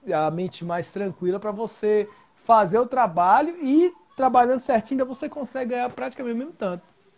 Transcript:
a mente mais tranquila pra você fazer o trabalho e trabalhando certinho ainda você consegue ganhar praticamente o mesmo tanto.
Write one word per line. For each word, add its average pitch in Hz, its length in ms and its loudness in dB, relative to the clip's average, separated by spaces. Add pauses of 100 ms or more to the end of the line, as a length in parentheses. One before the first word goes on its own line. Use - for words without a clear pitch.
(140)
a 156 160 0
mente 170 340 -6
mais 170 300 -6
tranquila 190 460 -4
pra 208 120 -6
você 208 560 -2 (360)
fazer 214 340 4
o 247 80 2
trabalho 233 720 2 (100)
e 320 260 4 (240)
trabalhando 254 440 4
certinho 262 420 -2
ainda 254 40 0
você 262 220 -10
consegue 262 440 -8
ganhar 247 180 -2
praticamente 240 460 -8
o - 20 -4
mesmo 285 160 -8
tanto. 180 300 -6 (340)